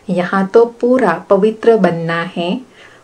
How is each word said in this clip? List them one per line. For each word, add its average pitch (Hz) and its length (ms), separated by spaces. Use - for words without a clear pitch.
यहाँ 185 440
तो 233 100
पूरा 240 480
पवित्र 214 640
बनना 170 600
है। 185 240